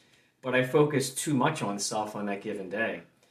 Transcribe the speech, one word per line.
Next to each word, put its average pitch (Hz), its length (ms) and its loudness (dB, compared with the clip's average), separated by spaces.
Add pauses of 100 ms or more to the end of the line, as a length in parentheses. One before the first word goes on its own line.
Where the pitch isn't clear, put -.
(420)
but 127 120 -2
I 127 80 6
focused 147 560 2
too 151 160 0
much 143 260 2
on 101 200 -4
self 107 340 -4
on 104 120 -6
that 98 140 -4
given 101 280 -6
day. 95 340 -4 (280)